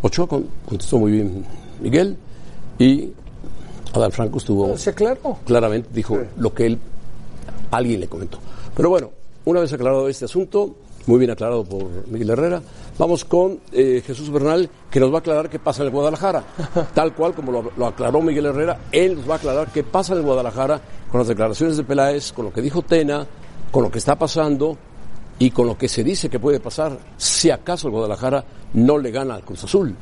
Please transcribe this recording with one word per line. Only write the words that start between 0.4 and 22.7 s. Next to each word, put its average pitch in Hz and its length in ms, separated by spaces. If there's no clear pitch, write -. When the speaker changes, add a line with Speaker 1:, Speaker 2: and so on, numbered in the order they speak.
Speaker 1:
contestó 107 320
muy 104 120
bien 98 320
Miguel, 160 360
y 131 320
Adán 110 180
Franco 113 260
estuvo 101 300
Speaker 2:
No, - 100
sí, - 160
claro. 254 520
Speaker 1:
claramente, 117 460
dijo 113 260
Speaker 3:
Sí. 101 40
Speaker 1:
lo 117 160
que 113 140
él, 113 120
alguien 117 280
le 87 80
comentó. - 300
Pero 151 140
bueno, 160 200
una 170 140
vez 156 140
aclarado 135 340
este 135 180
asunto, 190 500
muy 120 100
bien 127 140
aclarado 113 320
por 95 460
Miguel 110 200
Herrera, 160 320
vamos 170 260
con, 180 340
eh, 127 340
Jesús 143 240
Bernal, 151 400
que - 80
nos 131 120
va 151 40
a 165 40
aclarar 156 300
qué 156 80
pasa 143 240
en 143 60
el 123 60
Guadalajara, 156 500
<laughs> 165 240
tal 151 220
cual 170 180
como 135 180
lo, 117 240
lo 123 120
aclaró 120 340
Miguel 151 240
Herrera, 147 360
él 180 240
nos 131 120
va 151 60
a 160 40
aclarar 151 360
qué 151 100
pasa 185 300
en 180 60
el 151 60
Guadalajara 131 540
con 123 80
las 117 80
declaraciones 113 480
de 151 80
Peláez, 139 500
con 117 120
lo 98 80
que 117 80
dijo 147 220